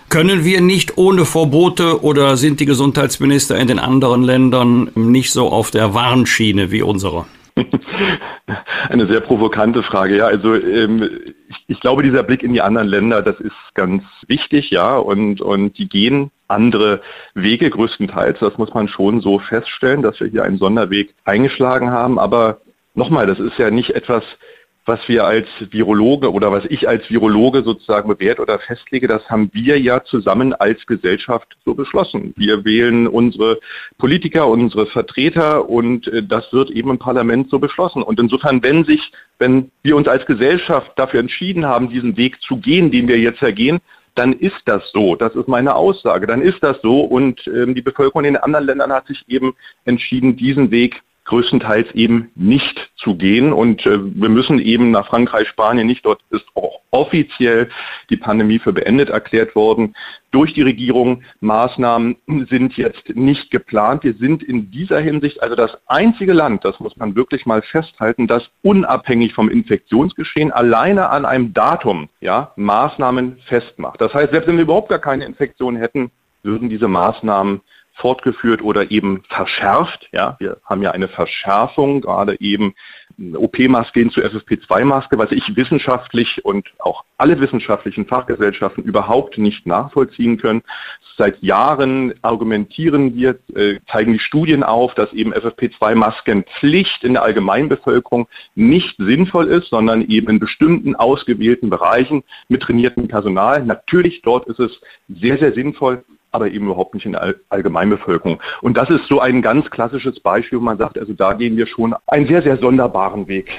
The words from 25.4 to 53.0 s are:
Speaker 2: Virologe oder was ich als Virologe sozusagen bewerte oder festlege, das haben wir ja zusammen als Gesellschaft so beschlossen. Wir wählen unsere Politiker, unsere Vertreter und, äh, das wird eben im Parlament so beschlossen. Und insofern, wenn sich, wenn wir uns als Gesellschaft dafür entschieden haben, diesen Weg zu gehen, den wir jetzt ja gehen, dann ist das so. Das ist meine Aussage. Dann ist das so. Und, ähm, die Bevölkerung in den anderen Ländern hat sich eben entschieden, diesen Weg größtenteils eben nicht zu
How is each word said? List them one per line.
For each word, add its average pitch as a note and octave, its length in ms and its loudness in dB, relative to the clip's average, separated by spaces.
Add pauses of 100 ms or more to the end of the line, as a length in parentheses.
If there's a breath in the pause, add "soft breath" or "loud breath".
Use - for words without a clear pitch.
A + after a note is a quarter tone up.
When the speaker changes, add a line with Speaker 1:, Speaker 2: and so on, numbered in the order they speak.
Speaker 2:
Virologe A2 600 2
oder G2+ 180 2
was G2 180 0
ich - 200 -2
als A2+ 200 -2
Virologe A2+ 540 2
sozusagen G#2 460 -2
bewerte G#2 340 0
oder G#2 160 -2
festlege, - 480 -6
das A2 240 0
haben A2 220 0
wir C3+ 280 2
ja B2 220 2
zusammen A#2 520 0
als G#2 340 -2
Gesellschaft G#2+ 760 -4
so A#2+ 100 -2
beschlossen. C#3 640 -4
Wir G#2 280 0
wählen A#2 420 2
unsere A2+ 540 0 (380 loud breath)
Politiker, D#3+ 500 0
unsere A2+ 380 2
Vertreter D3+ 840 0
und, A#2 400 0
äh, A2+ 160 -4
das A2 280 -4
wird C3+ 200 0
eben A#2 180 -4
im B2+ 80 0
Parlament B2 500 0
so C3+ 120 0
beschlossen. C#3+ 420 -2
Und A2+ 160 -4
insofern, B2+ 460 2
wenn D3+ 200 4
sich, D3+ 280 -2 (260 loud breath)
wenn C3 320 2 (140)
wir D3 100 4
uns C#3+ 140 2
als C3 180 0
Gesellschaft C#3+ 680 0
dafür C3 240 0
entschieden E3+ 440 -4
haben, B2+ 240 0
diesen A#2+ 280 -4
Weg B2+ 260 -2
zu C3 140 -6
gehen, D3+ 340 2
den A#2+ 160 2
wir A#2+ 140 4
jetzt A2+ 200 0
ja A#2+ 120 2
gehen, B2+ 260 0 (380 soft breath)
dann B2+ 160 2
ist F#3+ 320 -4
das G2+ 260 0
so. G2 240 2
Das A2+ 220 -2
ist B2 100 -4
meine C3 300 0
Aussage. B2 500 0
Dann A#2 160 -2
ist F3+ 180 0
das C#3 220 -2
so. B2+ 200 2
Und, B2+ 440 -2
ähm, B2 300 -2
die B2 60 -6
Bevölkerung C#3 420 0
in C#3+ 100 2
den - 80 -2
anderen D3 240 0
Ländern C#3 260 -2
hat C3 140 -2
sich C3+ 220 -12
eben B2+ 260 0 (300 loud breath)
entschieden, B2 520 0
diesen C3 360 0
Weg A#2+ 300 0 (220)
größtenteils A#2 680 0
eben A2+ 400 0
nicht A2+ 640 0
zu G#2 180 -2